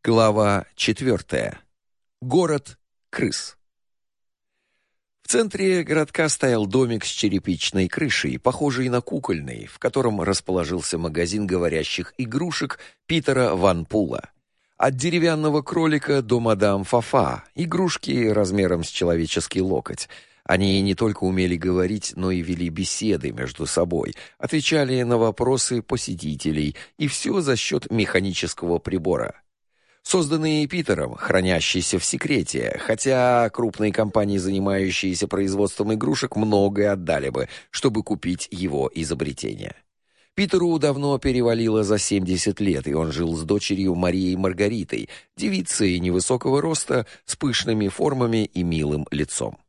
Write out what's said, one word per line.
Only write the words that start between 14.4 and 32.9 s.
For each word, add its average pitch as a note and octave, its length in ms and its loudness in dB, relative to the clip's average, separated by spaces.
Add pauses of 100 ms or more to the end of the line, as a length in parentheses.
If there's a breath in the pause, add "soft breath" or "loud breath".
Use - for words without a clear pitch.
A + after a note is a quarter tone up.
От C3+ 180 4
деревянного D#3 680 2
кролика D3+ 580 2
до A#2+ 180 2
мадам G2+ 440 2
Фафа – A2+ 600 2 (120)
игрушки D#3+ 720 0
размером F#2+ 560 2
с - 60 -6
человеческий E2+ 760 0
локоть. - 440 -4 (360 loud breath)
Они F#2+ 400 2
не G2 100 2
только G#2 300 0
умели F#2 340 2
говорить, F#2 580 0
но F#2 140 -2
и F2+ 140 0
вели E2+ 260 -4
беседы E2+ 640 -2
между C2 340 -8
собой, E2+ 480 -2 (240 loud breath)
отвечали C#3 640 0
на A#2+ 160 2
вопросы A#2+ 640 2
посетителей, D2+ 960 -4 (240 loud breath)
и D3+ 80 0
все - 340 -2
за C#3 140 2
счет - 340 -4
механического F2+ 880 -2
прибора, E2 640 -2 (640)
созданный D#3 640 2
Питером, D#2 480 -2
хранящийся F#2 840 0
в - 80 -2
секрете, - 800 -2
хотя B2 640 2